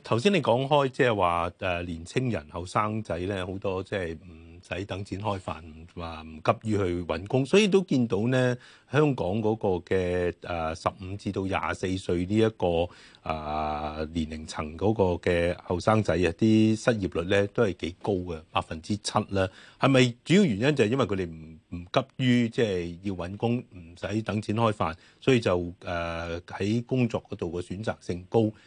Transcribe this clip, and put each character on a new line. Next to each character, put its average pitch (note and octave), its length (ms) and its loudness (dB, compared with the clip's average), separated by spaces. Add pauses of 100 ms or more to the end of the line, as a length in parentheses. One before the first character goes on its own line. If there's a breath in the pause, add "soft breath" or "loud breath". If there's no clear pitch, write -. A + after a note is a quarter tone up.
頭 - 140 0
先 D#3+ 120 2
你 F#3+ 120 2
講 A#2+ 240 2
開， C#3 240 4
即 C3+ 140 2
係 A#2+ 100 4
話， F2 360 2 (100)
呃， F2+ 240 -2
年 E2+ 200 -8
青 B2+ 260 -2
人、 D#2 200 -4
後 F2 160 -8
生 G#2+ 360 -2
仔 G2 180 -6
呢， F#2 260 -4
好 F#2+ 120 -6
多 F#2+ 240 -4
即 G#2 140 -6
係 E2+ 180 -4
唔 E2 300 -18 (240)
使 F#2 160 -6
等 G2 200 -8
錢 F#2+ 160 -8
開 G2+ 180 -4
飯， D#2+ 240 -10 (320)
話 E2 280 -10
唔 D#2+ 200 -14
急 A2 280 0
於 G#2 60 2
去 F2+ 280 -2
搵 E2 220 -4
工， C3 200 0
所 G3 140 6
以 G#3+ 80 6
都 F#3+ 140 4
見 C3 260 2
到 A2+ 180 0
呢， B2+ 300 2 (340 loud breath)
香 C#3+ 240 2
港 G2 260 -2
嗰 G#2+ 140 2
個 A2 140 -2 (260)
嘅， F2+ 480 0
呃， E2 320 -4
十 - 140 -4
五 F#2+ 280 -8
至 G2+ 140 -6
到 F#2+ 160 -2
廿 F2 280 -2
四 F#2 220 -2
歲 F2+ 300 -2
呢 G2+ 100 0
一 A2 140 6
個， F2 380 0 (340 loud breath)
呃， D2+ 880 -4
年 E2 160 -2
齡 D#2 180 -12
層 D#2 300 -8
嗰 G2+ 160 2
個 F#2 380 2
嘅 E2+ 320 2
後 F2+ 160 -2
生 A2 240 4
仔 F#2 120 0
啊， E2+ 220 4
啲 A2 380 6
失 A2 240 0
業 G2 240 -2
率 F2 60 -6
呢 G2+ 200 2
都 - 160 0
係 G2 100 2
幾 F2 280 -8
高 G#2+ 100 -2
嘅， F2 280 -4 (100)
百 F#2 100 0
分 E2 220 -6
之 G#2 140 -2
七 - 160 -8 (180)
啦。 F#2+ 180 2 (300 loud breath)
係 C3 100 4
咪 B2+ 360 4
主 D3+ 100 2
要 G#3 100 8
原 A2+ 160 2
因 C#3+ 160 2
就 B2+ 80 4
係 G#2 40 4
因 B2 100 0
為 C3 60 2
佢 G2+ 100 -2
哋 F#2+ 120 -2
唔， D#2+ 500 -14
唔 - 20 -6 (140)
急 C3+ 80 2 (160)
於 B2 320 4
即 A#2+ 140 0
係 F2 400 -2
要 G2 120 -4
搵 F2+ 220 -6
工， A#2 220 0
唔 F2+ 420 -16
使 G2+ 220 -2
等 G#2 200 -2
錢 G#2 140 -4
開 A2+ 160 2
飯， E2+ 220 -4 (260 soft breath)
所 - 120 2
以 B2+ 60 6
就， F2+ 420 0
呃， E2+ 600 -6
喺 G#2+ 400 -2
工 B2+ 260 0
作 G2+ 220 -4
嗰 G2+ 60 -10
度 F2+ 140 -6
個 F2 100 -4
選 F#2 240 -8
擇 A2+ 160 -4
性 F2+ 280 -8
高？ A2 220 4 (160 soft breath)